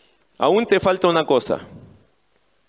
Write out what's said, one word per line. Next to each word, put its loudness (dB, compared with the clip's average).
"Aún 0
te 2
falta 0
una 0
cosa. 0